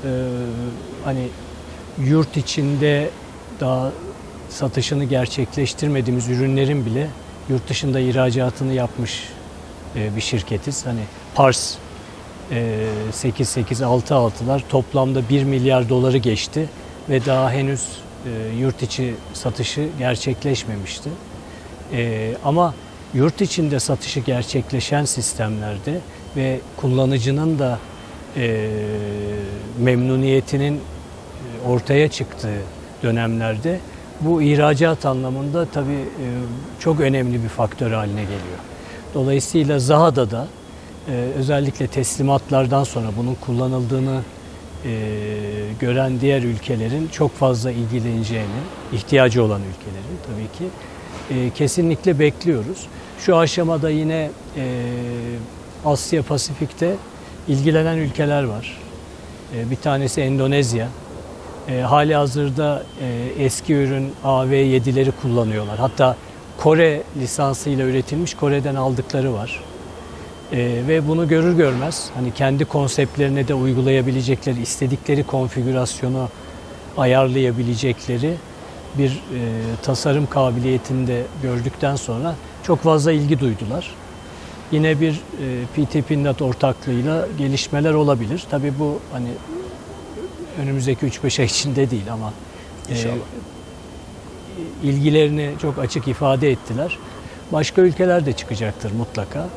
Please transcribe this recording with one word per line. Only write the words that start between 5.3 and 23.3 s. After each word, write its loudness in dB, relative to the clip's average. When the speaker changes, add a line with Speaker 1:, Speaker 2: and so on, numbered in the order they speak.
Speaker 1:
ürünlerin 2
bile 0
yurt 0
dışında 0
ihracatını 2
yapmış, -2
e, -2
bir -2
şirketiz. -2
Hani -2
Pars, 4
e, -2
sekiz -2
sekiz -2
altı 4
altılar 2
toplamda 2
bir 4
milyar 4
doları 6
geçti 0
ve 2
daha 4
henüz, 0
e, -6
yurt 0
içi -2
satışı -2
gerçekleşmemişti. -2
E, 0
ama 4
yurt 4